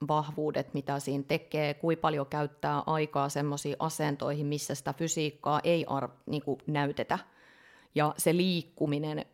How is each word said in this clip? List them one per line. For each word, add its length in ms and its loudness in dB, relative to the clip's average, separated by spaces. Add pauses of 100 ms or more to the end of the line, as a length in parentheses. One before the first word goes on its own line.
vahvuudet, 680 0
mitä 260 -2
siinä 280 -2
tekee, 460 0
kuinka 260 0
paljon 260 0
käyttää 600 -2
aikaa 420 2
semmoisiin 500 -2
asentoihin, 680 -2
missä 280 -2
sitä 180 -6
fysiikkaa 720 0
ei 240 4
ar-, 220 -2 (160)
niinku, 400 -2
näytetä. 520 0 (760)
Ja 220 4
se 200 4
liikkuminen 960 0